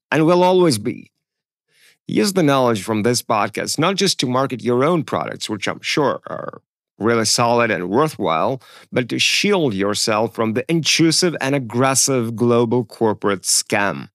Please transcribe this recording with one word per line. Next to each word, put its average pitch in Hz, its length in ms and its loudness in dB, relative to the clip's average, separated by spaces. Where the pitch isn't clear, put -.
and 156 140 2
will 180 180 4
always 180 340 4
be. 104 340 -8
Use 208 260 0
the 185 100 2
knowledge 127 400 2
from 107 200 -2
this 120 180 0
podcast 101 560 -4
not 180 180 0
just 185 240 -2
to 147 60 -2
market 127 380 -2
your 123 200 0
own 160 200 0
products, 73 460 -6
which 104 180 -6
I'm 85 140 -6
sure 127 460 -2
are - 340 -12
really 113 260 2
solid 117 460 2
and 90 180 -4
worthwhile, 107 720 0
but 123 180 -2
to 131 100 -4
shield 175 540 0
yourself 104 600 -2
from 110 200 -2
the 117 180 -2
intrusive 160 720 2
and 135 140 -2
aggressive 127 800 0
global 120 500 2
corporate 101 560 -2
scam. 98 720 -2